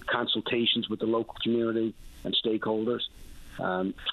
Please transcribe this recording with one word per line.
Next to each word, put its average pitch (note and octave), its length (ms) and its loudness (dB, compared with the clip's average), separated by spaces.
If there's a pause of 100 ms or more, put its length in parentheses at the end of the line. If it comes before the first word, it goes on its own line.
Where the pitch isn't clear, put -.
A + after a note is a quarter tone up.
consultations A#2 800 2
with G#2+ 120 -2
the A#2 80 0
local A2+ 340 2
community A2+ 540 2 (300)
and F#2 200 0
stakeholders. A2 560 2 (580)
Um, F#2 360 0 (180)